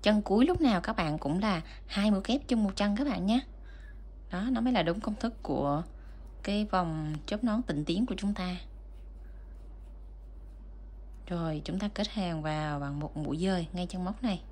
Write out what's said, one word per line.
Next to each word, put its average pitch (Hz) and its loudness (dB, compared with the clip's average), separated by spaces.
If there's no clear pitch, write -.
Chân 208 6
cuối 220 8
lúc 349 4
nào 226 6
các - -2
bạn 156 0
cũng 151 0
là 196 2
hai 208 4
mũi 196 6
kép 240 0
chung 226 4
một 196 4
chân 202 4
các 277 2
bạn 185 0
nhé. 233 6
Đó, 180 -2
nó 240 2
mới 254 4
là 202 6
đúng 170 2
công 214 -2
thức 226 -4
của 143 2
cái 202 2
vòng 160 0
chốt 214 -2
nón 226 4
tịnh 147 0
tiến 185 2
của - -2
chúng 202 0
ta. 180 -2
Rồi, 165 -2
chúng 185 -2
ta 208 0
kết 208 -2
hàng 170 -2
vào 151 0
bằng 143 -2
một 151 -6
mũi 147 -2
dời 180 2
ngay 180 -2
chân 185 -4
móc 190 -2
này. 202 0